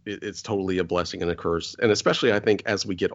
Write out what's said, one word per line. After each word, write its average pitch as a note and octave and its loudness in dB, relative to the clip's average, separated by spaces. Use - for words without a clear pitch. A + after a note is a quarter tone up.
it, G#2 -8
it's G2+ -10
totally F#2+ 0
a F2+ 2
blessing F2 -2
and E2+ 0
a E2 -2
curse. E2+ -4
And A2+ 4
especially, B2+ 4
I G#2 4
think, G#2 2
as G#2 0
we G2+ -4
get F#2 0